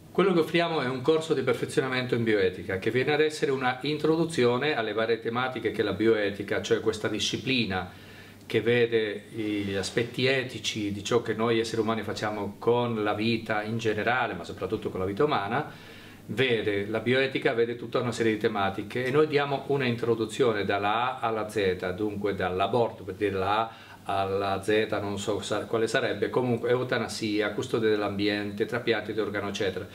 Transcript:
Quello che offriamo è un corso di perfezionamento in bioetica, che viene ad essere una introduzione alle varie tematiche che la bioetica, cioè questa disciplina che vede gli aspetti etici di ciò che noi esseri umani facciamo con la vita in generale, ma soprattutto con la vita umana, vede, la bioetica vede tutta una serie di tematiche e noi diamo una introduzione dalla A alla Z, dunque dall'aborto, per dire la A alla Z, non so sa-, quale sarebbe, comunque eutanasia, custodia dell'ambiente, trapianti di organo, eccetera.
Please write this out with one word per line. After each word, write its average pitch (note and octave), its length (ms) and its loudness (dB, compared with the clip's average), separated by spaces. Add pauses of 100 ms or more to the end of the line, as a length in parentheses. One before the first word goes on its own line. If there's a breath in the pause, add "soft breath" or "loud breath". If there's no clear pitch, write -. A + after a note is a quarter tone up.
(140)
Quello F#3 180 4
che E3+ 60 4
offriamo E3 420 2
è B2+ 60 0
un C3 160 -2
corso D#3 320 2
di C3+ 80 0
perfezionamento B2+ 720 0
in A#2 80 0
bioetica, F#2+ 560 2
che A2+ 140 0
viene C3+ 220 2
ad D3 60 2
essere D3+ 300 2
una B2+ 300 0
introduzione D3 960 2
alle A2 160 -2
varie A2 260 0
tematiche A#2 540 -2
che A2 100 0
la G2+ 100 2
bioetica, G2+ 720 2
cioè G#2+ 160 2
questa G#2+ 300 0
disciplina G#2+ 840 -2 (560 loud breath)
che A2+ 140 2
vede A2+ 680 2
gli G#2 440 -2
aspetti A#2+ 520 0
etici A#2 680 -2
di G2 100 -6
ciò A#2 180 2
che A2 140 -2
noi A2+ 240 2
esseri A2+ 220 0
umani A2 220 0
facciamo G#2 580 -4
con A#2 420 2
la G#2 120 2
vita G#2+ 500 0
in A2+ 140 -4
generale, A2 560 0
ma E2+ 100 -8
soprattutto G2 440 -4
con F#2 120 -4
la F#2 60 0
vita G2+ 180 2
umana, A#2 440 0 (580 loud breath)
vede, G#2+ 600 2
la A2 140 -2
bioetica C3 520 2
vede A#2 220 0
tutta A#2+ 240 -4
una A#2+ 140 0
serie A2+ 220 2
di G2 40 -2
tematiche G#2 640 -2
e B2+ 80 -2
noi D3+ 160 4
diamo C#3 400 0
una C#3 180 0
introduzione A#2 800 2
dalla G#2 540 0
A A#2+ 80 -2
alla G#2+ 220 -2
Z, F#2 480 0
dunque G2+ 400 -2
dall'aborto, F#2+ 680 0
per F#2+ 140 -8
dire G2+ 180 0
la G2 280 0
A A2+ 100 -4 (340 loud breath)
alla G2 560 0
Z, G#2+ 260 2 (120)
non G2+ 180 -4
so G2+ 220 -2
sa-, G#2 240 -2
quale A2+ 220 0
sarebbe, G#2+ 420 0
comunque A#2+ 400 0
eutanasia, A2 840 0
custodia A2 360 0
dell'ambiente, G#2 760 0
trapianti A2+ 480 -2
di A2 60 -2
organo, G2+ 280 -4
eccetera. F#2 460 -4